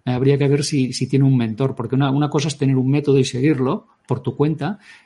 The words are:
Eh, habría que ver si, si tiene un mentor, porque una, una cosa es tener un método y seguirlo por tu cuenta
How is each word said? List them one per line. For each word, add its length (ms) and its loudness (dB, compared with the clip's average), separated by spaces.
Eh, 60 -2
habría 260 2
que 100 2
ver 160 2
si, 300 -2
si 140 -4
tiene 180 2
un 100 4
mentor, 400 -2
porque 200 -6
una, 140 2
una 200 0
cosa 180 0
es 100 -6
tener 200 0
un 120 0
método 300 2
y 60 4
seguirlo 640 -2
por 140 -4
tu 160 -6
cuenta 420 -2